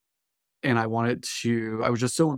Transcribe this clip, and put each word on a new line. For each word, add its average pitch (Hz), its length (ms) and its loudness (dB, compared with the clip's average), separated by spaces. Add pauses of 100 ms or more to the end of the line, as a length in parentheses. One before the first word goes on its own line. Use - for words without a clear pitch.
(640)
And 123 160 4
I 113 80 0
wanted 117 360 0 (180)
to, 113 420 -2
I - 60 2
was 120 100 0
just 123 160 0
so 160 220 4